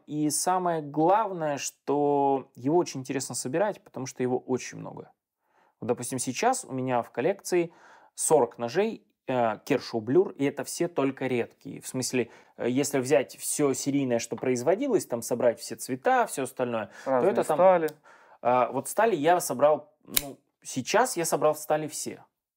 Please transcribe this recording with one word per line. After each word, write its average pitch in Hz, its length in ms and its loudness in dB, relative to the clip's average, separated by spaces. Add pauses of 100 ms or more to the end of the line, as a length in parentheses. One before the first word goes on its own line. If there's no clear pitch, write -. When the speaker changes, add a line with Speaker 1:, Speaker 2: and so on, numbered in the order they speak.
Speaker 1:
И 151 220 -2
самое 175 520 0
главное, 160 760 0
что 139 960 0
его 139 220 0
очень 143 240 -2
интересно 131 340 -6
собирать, 165 480 -2
потому 131 220 -12
что - 180 -6
его 123 140 0
очень 123 400 -6
много. - 340 -14 (680)
Вот, 110 60 -6
допустим, 123 320 -2
сейчас 226 440 0
у - 100 -16
меня 127 280 0
в - 100 -8
коллекции 175 600 0 (420)
сорок 131 440 2
ножей, 175 460 -2 (220)
э, 131 60 -2 (320)
Kershaw 120 340 -2
Blur, 143 360 2
и 139 100 -2
это 135 180 -2
все - 240 -4
только 139 400 -2
редкие. - 540 -4
В - 60 -18
смысле, 127 420 -2 (280)
э, 113 120 -2
если 135 300 0
взять 127 380 2
все 139 360 0
серийное, 131 460 0
что - 180 -6
производилось, 156 680 0
там 117 160 -6
собрать 120 380 0
все - 160 -10
цвета, 220 520 0
все 139 160 -6
остальное, 120 480 -4 (120)
то - 80 -4
Speaker 2:
Разные 170 220 4
Speaker 1:
это 196 100 0
там, - 140 0
Speaker 2:
стали. 175 320 6 (520)
Speaker 1:
а, 120 300 2
вот 127 160 -4
стали 220 280 2
я 165 240 4
собрал... 143 540 2 (120)
Ну, 135 320 -4 (260)
сейчас 196 540 0
я 165 80 0
собрал 151 300 2
стали 156 320 -2
все. - 360 -12 (340)